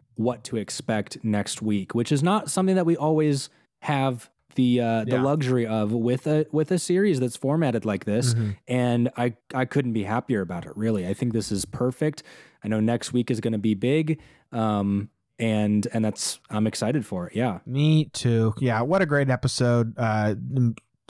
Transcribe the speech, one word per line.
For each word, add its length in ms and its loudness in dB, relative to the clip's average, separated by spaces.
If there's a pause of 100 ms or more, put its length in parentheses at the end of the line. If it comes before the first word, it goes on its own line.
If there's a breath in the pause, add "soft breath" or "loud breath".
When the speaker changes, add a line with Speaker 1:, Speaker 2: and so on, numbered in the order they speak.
(160)
Speaker 1:
what 280 -2
to 140 -6
expect 680 -4
next 380 -2
week, 320 -2
which 180 0
is 100 2
not 280 0
something 240 2
that 100 2
we 140 2
always 500 2 (320 soft breath)
have 480 -2 (280)
the, 220 4
uh, 260 0
the 80 -2
Speaker 2:
Yeah. 100 2
Speaker 1:
luxury 440 2
of 240 0
with 360 -2
a, 260 2
with 180 0
a 80 2
series 400 2
that's 180 -2
formatted 500 0
like 180 -2
this. 300 2
Speaker 2:
Mm-hmm. 160 -2 (180)
Speaker 1:
And 480 2
I, 180 -2 (200)
I 100 0
couldn't 300 -2
be 100 -2
happier 380 -2
about 240 -6
it, 100 -14
really. 320 0
I 60 -2
think 180 -4
this 180 -2
is 140 -2
perfect. 580 -2 (400 loud breath)
I 60 -6
know 120 0
next 340 0
week 160 0
is 100 -2
gonna 160 -2
be 160 0
big. 480 0 (320 loud breath)
Um, 560 0 (300)
and, 560 2
and 100 0
that's, 360 -6 (100)
I'm 160 -2
excited 400 -2
for 220 -6
it. 60 -18
Yeah. 300 -2
Speaker 2:
Me 480 2
too. 480 2
Yeah. 220 2
What 180 2
a 60 2
great 240 2
episode. 640 2
Uh, 380 2 (200)
m-, 220 2 (340)